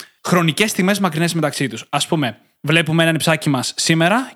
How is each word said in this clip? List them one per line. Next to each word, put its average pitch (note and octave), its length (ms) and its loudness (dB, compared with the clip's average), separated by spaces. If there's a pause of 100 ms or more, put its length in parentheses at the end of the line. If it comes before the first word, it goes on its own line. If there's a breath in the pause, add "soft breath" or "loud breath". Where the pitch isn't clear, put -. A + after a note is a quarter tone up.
(220 loud breath)
χρονικές F3 480 0
στιγμές G3 280 0
μακρινές E3 360 0
μεταξύ C#3+ 340 -2
τους. A2 220 -12
Ας C#3+ 160 -2
πούμε, C#3+ 320 -2 (220)
βλέπουμε E3 420 2
ένα E3 100 2
νηψάκι D#3 360 0
μας C3 280 -2
σήμερα F3 600 2